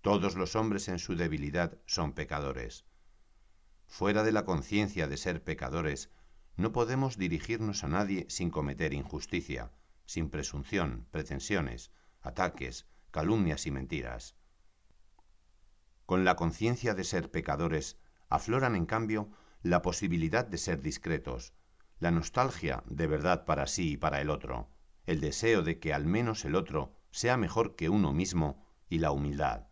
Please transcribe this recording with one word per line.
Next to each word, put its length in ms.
Todos 340
los 220
hombres 320
en 100
su 160
debilidad 680
son 260
pecadores. 720
Fuera 380
de 100
la 100
conciencia 640
de 80
ser 300
pecadores, 640
no 160
podemos 440
dirigirnos 680
a 20
nadie 400
sin 220
cometer 440
injusticia, 800
sin 240
presunción, 800
pretensiones, 840
ataques, 680
calumnias 540
y 60
mentiras. 640
Con 200
la 100
conciencia 600
de 100
ser 260
pecadores, 680
afloran, 480
en 120
cambio, 440
la 200
posibilidad 640
de 120
ser 240
discretos, 720
la 120
nostalgia 760
de 200
verdad 380
para 220
sí 260
y 40
para 220
el 100
otro, 400
el 140
deseo 440
de 160
que 140
al 120
menos 400
el 100
otro 400
sea 240
mejor 400
que 140
uno 240
mismo 520
y 120
la 120
humildad. 600